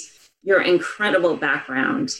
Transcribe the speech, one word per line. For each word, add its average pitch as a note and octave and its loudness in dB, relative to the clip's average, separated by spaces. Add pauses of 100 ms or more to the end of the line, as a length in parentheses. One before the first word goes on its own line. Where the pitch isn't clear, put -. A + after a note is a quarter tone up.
(440)
your F#3+ 4
incredible F3+ 0
background. C3+ -2